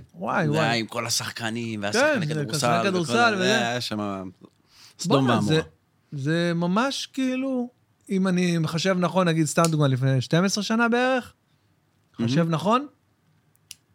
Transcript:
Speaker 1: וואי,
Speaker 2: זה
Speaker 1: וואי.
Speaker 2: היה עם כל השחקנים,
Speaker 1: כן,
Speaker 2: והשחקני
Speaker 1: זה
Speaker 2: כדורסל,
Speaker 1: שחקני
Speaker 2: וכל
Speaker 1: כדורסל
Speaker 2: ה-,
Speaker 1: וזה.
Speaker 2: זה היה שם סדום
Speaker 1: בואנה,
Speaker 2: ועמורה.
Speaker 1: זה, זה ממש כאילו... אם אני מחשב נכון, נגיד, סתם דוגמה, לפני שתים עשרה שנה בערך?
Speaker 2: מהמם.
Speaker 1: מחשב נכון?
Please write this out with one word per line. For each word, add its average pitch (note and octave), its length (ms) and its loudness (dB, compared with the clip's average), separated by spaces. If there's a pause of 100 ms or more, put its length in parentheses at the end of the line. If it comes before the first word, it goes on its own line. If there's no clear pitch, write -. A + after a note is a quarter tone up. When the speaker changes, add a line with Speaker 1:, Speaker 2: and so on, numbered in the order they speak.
(160)
Speaker 1:
וואי, C3 300 -2
Speaker 2:
זה A2 60 0
Speaker 1:
וואי. - 140 2
Speaker 2:
היה A2+ 80 2
עם A2+ 120 -2
כל A#2 220 -6
השחקנים, A2+ 760 -6
Speaker 1:
כן, G2+ 40 -4
Speaker 2:
והשחקני A#3+ 420 0
Speaker 1:
זה D3+ 60 -2
Speaker 2:
כדורסל, D3+ 260 -4
Speaker 1:
שחקני A#2+ 200 2
Speaker 2:
וכל - 100 0
Speaker 1:
כדורסל F3 280 0
Speaker 2:
ה-, A#3 180 4
Speaker 1:
וזה. F#3+ 80 -2
Speaker 2:
זה B2+ 140 2
היה A#2+ 240 -2
שם G2+ 480 -6 (680)
סדום C#3 260 2
Speaker 1:
בואנה, A#2+ 140 2
Speaker 2:
ועמורה. G#2+ 160 2
Speaker 1:
זה, D#3+ 60 2 (500)
זה D#3+ 440 -2
ממש F#3+ 580 -2
כאילו... B3+ 560 -4 (400)
אם F#3+ 180 0
אני F3+ 300 2
מחשב E3 420 0
נכון, F3+ 280 2
נגיד, D#3+ 180 2
סתם E3 240 2
דוגמה, D3 180 2
לפני C3 340 2
שתים E3 220 2
עשרה G3 200 -2
שנה A3+ 260 2
בערך? B3 440 0 (880)
Speaker 2:
מהמם. A#2 120 0
Speaker 1:
מחשב E3 180 4
נכון? G3+ 360 0 (1080)